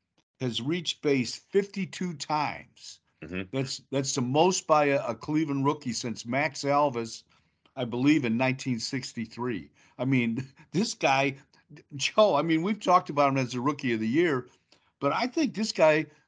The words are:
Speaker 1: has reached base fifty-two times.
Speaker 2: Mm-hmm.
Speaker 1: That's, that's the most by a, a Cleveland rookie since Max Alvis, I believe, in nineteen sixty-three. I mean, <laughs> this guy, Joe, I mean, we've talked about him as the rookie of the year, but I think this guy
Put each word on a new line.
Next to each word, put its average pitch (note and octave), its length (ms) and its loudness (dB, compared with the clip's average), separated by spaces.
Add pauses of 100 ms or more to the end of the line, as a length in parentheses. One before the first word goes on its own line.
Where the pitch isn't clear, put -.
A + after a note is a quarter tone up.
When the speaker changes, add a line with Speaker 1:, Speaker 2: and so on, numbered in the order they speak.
(420)
Speaker 1:
has A#2+ 200 -4
reached D#3 400 -6
base C#3 340 0
fifty-two F#3+ 800 -4
times. C3 840 -6 (240)
Speaker 2:
Mm-hmm. F#2 280 -6
Speaker 1:
That's, C3+ 300 -6 (100)
that's C3+ 220 -4
the B2+ 80 -2
most D3+ 460 2
by D3+ 180 4
a, C#3 200 2
a A#2 100 -4
Cleveland C#3+ 500 -2
rookie D3 280 -2
since A2+ 320 -8
Max C#3+ 380 -4
Alvis, C#3 600 0 (520)
I B2+ 100 -6
believe, C3 400 2
in A2+ 120 0
nineteen C3 420 0
sixty-three. A#2 880 -8 (280)
I C3 80 -2
mean, B2 420 0 (120)
<laughs> - 120 -20
this G3+ 220 -2
guy, C#3 420 2 (600)
Joe, F#3 400 4
I D3 60 2
mean, D#3+ 200 2
we've G3+ 180 -2
talked F3+ 300 4
about C#3+ 200 4
him C3+ 80 0
as B2+ 160 -2
the B2 80 -4
rookie C3+ 320 0
of A2 60 0
the A2 80 -2
year, C#3+ 400 2 (520)
but C#3+ 140 0
I G#3+ 140 -2
think B3+ 260 -2
this G#3+ 180 -4
guy D#3 340 4 (220)